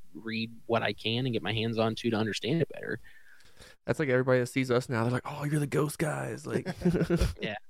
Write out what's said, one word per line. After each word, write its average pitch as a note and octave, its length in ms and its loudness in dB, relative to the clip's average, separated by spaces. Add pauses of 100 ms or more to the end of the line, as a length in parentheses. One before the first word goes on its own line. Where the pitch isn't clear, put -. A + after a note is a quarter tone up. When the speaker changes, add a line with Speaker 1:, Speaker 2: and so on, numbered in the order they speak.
(120)
Speaker 1:
read A2+ 380 -6 (160)
what A2+ 160 2
I G#2+ 100 0
can A#2 340 -2
and B2+ 60 -2
get G#2+ 100 -2
my G2+ 100 -2
hands A2 260 -2
on A2+ 180 2
to, A#2+ 140 -2
to A2 60 0
understand A2 460 0
it - 100 0
better. - 260 -8 (840)
Speaker 2:
That's - 140 -2
like D#3 100 0
everybody B2+ 320 4
that A#2+ 60 0
sees C3 240 0
us B2 180 2
now, A#2 160 0
they're B2 80 2
like, B2+ 140 0
"Oh, C#3+ 180 -6
you're D3 160 2
the D3 60 0
ghost D3 320 0
guys." C#3 480 -4
Like A#2 200 0
<laughs> F3 720 4
Speaker 1:
Yeah. G#2+ 140 -4 (160)